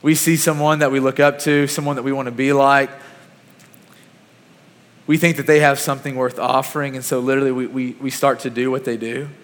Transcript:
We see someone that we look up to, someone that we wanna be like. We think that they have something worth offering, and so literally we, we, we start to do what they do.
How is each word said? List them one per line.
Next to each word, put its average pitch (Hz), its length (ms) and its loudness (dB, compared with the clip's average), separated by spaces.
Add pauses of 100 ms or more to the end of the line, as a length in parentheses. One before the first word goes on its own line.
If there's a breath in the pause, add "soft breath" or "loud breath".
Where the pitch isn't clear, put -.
We 156 120 4
see 165 200 2
someone 151 440 0
that 139 120 2
we 139 80 0
look 131 200 0
up 143 220 4
to, 147 260 2
someone 143 280 -4
that 127 60 -6
we 135 100 -4
wanna 135 200 -4
be 135 220 0
like. 139 360 4 (2250 loud breath)
We 151 100 2
think 165 220 2
that 143 80 -6
they 151 140 6
have 143 180 4
something 135 380 -6
worth 127 240 -4
offering, 131 560 -2
and 127 100 -10
so 127 140 -2
literally 135 320 0
we, 127 160 -4
we, 127 240 -6 (100)
we 135 80 -4
start 131 300 0
to 131 100 -6
do 123 220 -2
what 131 120 -4
they 117 140 -4
do. 123 320 -8 (140)